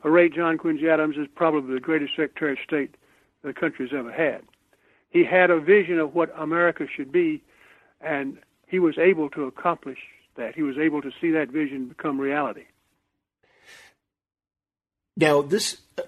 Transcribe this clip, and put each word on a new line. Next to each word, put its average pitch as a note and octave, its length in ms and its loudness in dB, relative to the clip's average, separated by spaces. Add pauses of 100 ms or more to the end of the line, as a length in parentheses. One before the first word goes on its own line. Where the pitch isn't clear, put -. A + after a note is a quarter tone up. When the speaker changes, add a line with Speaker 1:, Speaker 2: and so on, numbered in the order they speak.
Speaker 1:
rate E3 320 6
John D#3+ 240 0
Quincy D#3+ 300 -2
Adams D#3 320 2
as C#3+ 140 -6
probably D3+ 400 0
the B2+ 60 -4
greatest D3 360 -2
Secretary D3+ 360 -4
of B2+ 120 -8
State C#3+ 300 -4 (480)
the C#3 100 -10
country's C3 440 -6
ever A2+ 160 -8
had. C3+ 300 -2 (680)
He E3+ 140 4
had F3+ 260 4
a E3+ 100 4
vision F3 380 4
of D3+ 160 -2
what E3 220 0
America D#3+ 580 0
should C3+ 160 -10
be, D#3+ 320 0 (580)
and C#3 380 -6 (280)
he F#3 120 -2
was D#3+ 200 2
able D#3+ 320 4
to D3 140 -8
accomplish C#3 540 -6 (380)
that. A#2 180 -10
He D#3 80 -6
was C#3 140 -4
able D3 260 0
to C3+ 80 -10 (100)
see E3+ 120 0
that D3+ 160 0
vision C3+ 380 -6
become C3+ 340 -6
reality. C#3 460 -4 (2500)
Speaker 2:
Now, D3+ 240 6
this, D#3 380 -2 (180)
uh, - 120 -6